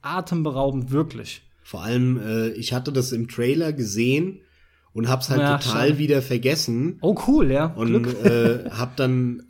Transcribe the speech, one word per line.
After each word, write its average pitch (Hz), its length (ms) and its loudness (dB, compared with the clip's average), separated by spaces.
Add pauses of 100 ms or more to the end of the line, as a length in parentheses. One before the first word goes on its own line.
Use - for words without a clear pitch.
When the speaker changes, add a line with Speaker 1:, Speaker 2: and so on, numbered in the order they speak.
Speaker 1:
atemberaubend, 143 880 -2
wirklich. 139 520 -4 (200)
Speaker 2:
Vor 85 200 -14
allem, 123 360 2
äh, 110 320 -2
ich 117 220 -8
hatte 123 200 -4
das 127 200 -2
im 117 160 -4
Trailer 147 440 0
gesehen 131 680 0 (520)
und 117 160 -2
hab's 127 220 0
halt 143 100 2
Speaker 1:
Ja, 143 180 2
Speaker 2:
total 123 300 0
Speaker 1:
schade. 147 100 2
Speaker 2:
wieder 143 240 2
vergessen. 131 800 -2
Speaker 1:
Oh, 185 140 2 (100)
cool, 254 240 6
ja. 143 160 2
Speaker 2:
Und, 160 220 -2
Speaker 1:
Glück. 156 180 2
<laughs> 117 180 -2
Speaker 2:
äh, 117 460 2
hab 123 260 -6
dann 127 540 0